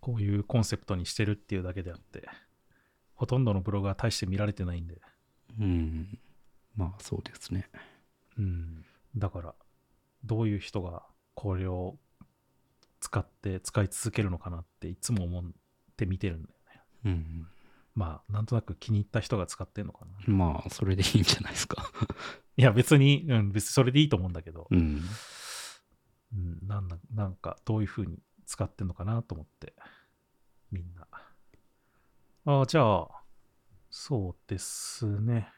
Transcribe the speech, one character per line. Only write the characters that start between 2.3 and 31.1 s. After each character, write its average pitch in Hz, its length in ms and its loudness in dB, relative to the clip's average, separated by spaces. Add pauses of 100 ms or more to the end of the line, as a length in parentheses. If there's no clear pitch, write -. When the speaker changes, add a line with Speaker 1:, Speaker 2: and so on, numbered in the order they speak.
Speaker 1:
ほ 120 120 -4
と 127 120 0
ん 135 60 4
ど 107 100 4
の 95 60 2
ブ 98 120 -4
ロ 98 100 0
グ 101 40 0
は 95 80 0
大 113 160 0
し - 80 -4
て 101 80 -4
見 92 100 -2
ら 104 100 0
れ 104 60 0
て 98 120 -4
な 87 100 -4
い 85 60 -6
ん 85 60 -10
で。 85 140 -14 (600)
Speaker 2:
う 104 40 0
ん。 85 540 -2 (560)
ま 92 240 -2
あ、 - 40 -18
そ - 140 -6
う 95 60 -6
で - 120 -14
す - 180 -10
ね。 95 160 -4 (680)
Speaker 1:
う 107 60 -2
ん。 85 420 -6 (320)
だ 98 140 -2
か 87 120 -10
ら、 80 120 -12 (720)
ど 113 180 0
う 113 60 2
い 104 80 2
う - 20 -2
人 95 240 -6
が 87 220 -8 (300)
こ 98 200 -2
れ 92 120 -2
を 90 320 -4 (1000)
使 - 200 -2
っ - 60 -4
て、 95 340 -6
使 - 220 0
い 98 80 2
続 - 220 -4
け 113 100 0
る 98 80 2
の 87 80 -4
か 87 120 -8
な 85 80 -6
っ 82 60 -10 (160)
て - 80 -8
い 90 80 -8
つ - 160 -4
も 98 120 2
思 87 180 -4
っ - 20 -6 (520)
て 104 100 0
見 92 120 0
て 101 120 -2
る 82 80 -4
ん 78 60 -12
だ - 40 -18
よ - 60 -20 (120)
ね。 - 160 -20 (240)
Speaker 2:
う - 40 2
ん。 82 380 -4 (480)
Speaker 1:
ま 85 320 -4
あ、 104 40 -4
な 104 100 0
ん 110 40 -2
と - 80 -2
な 113 80 2
く 90 140 -10
気 - 160 -2
に 104 60 4
入 104 60 2
っ - 20 -12
た - 120 -2
人 110 180 -2
が 90 100 -2
使 - 160 -10
っ 90 60 -10
て - 140 -10
ん 82 40 -6
の - 60 -10
か - 140 -20 (200)
な。 113 60 4
Speaker 2:
ま 90 320 4
あ、 - 60 -6
そ - 140 -4
れ 95 100 4
で 92 80 2
い 92 40 4 (100)
い 107 40 8
ん - 40 6
じ - 120 4
ゃ - 40 -6
な - 80 -6
い - 40 -8
で - 60 -6
す - 80 -2
か。 - 240 -8 (680)
Speaker 1:
い 127 60 8
や、 127 100 12
別 127 240 8
に、 139 320 8
う 131 140 4
ん、 101 80 2
別 101 160 -2
に - 60 -6
そ 139 100 6
れ 123 80 6
で 135 80 6
い 156 60 8
い 147 40 0
と 131 80 4
思 92 120 0
う - 20 -2
ん - 20 -4
だ 82 100 -8
け 82 100 -14
ど。 80 180 -14
Speaker 2:
う 92 60 8
ん。 78 260 4 (1300)
Speaker 1:
う - 20 -4
ん、 90 320 -6
な 101 120 -2
ん 95 80 -4
だ、 85 100 -8 (160)
な 104 140 -2
ん 92 60 -8
か、 - 300 -8
ど 107 120 0
う 110 40 2
い 107 40 2
う 98 40 -4
風 98 180 -4
に 85 120 -8 (280)
使 - 160 -6
っ 92 60 -2
て - 160 -8
ん 92 40 -2
の 87 60 -4
か 87 100 -8
な 113 180 0
と - 120 -8
思 78 100 -12
っ - 20 -20 (140)
て、 - 140 -16 (960)
み 92 120 -6
ん 87 120 -14
な。 - 1700 -6